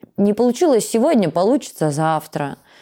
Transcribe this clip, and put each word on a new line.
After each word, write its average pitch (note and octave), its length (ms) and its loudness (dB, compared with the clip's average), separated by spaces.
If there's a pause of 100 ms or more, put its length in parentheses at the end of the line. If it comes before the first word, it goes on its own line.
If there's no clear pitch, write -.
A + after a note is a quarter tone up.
(160)
Не G3+ 180 2
получилось A#3+ 540 0
сегодня, A3+ 420 2
получится F3+ 600 -2
завтра». D#3 680 -4 (260)